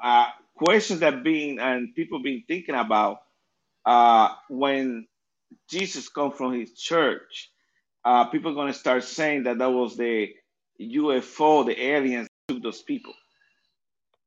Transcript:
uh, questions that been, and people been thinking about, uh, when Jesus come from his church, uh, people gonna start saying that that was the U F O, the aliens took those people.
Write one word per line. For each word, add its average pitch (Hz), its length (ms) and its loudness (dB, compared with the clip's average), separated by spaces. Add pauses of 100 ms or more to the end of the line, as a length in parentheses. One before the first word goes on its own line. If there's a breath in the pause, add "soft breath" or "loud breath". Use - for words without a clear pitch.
uh, 120 260 4 (280)
questions 196 460 2
that 139 220 2
been, 147 360 -2
and 123 360 -4
people 160 260 -6
been 127 260 -6
thinking 165 280 -6
about, 107 440 0 (680)
uh, 117 500 6 (140)
when 131 580 -4 (600)
Jesus 160 400 -8
come 143 220 -4
from 127 220 -6
his 117 200 -8
church, - 800 -4 (540)
uh, 120 200 6
people 151 280 -6
gonna 139 200 -4
start 127 300 0
saying 147 400 -2
that 120 160 -2
that 127 120 0
was 123 240 -2
the 113 380 -2 (440)
U 135 360 -2
F - 260 -4
O, 151 240 6
the 117 160 -2
aliens 127 480 -2 (200)
took 123 160 -6
those 113 180 -8
people. - 320 -10 (1120)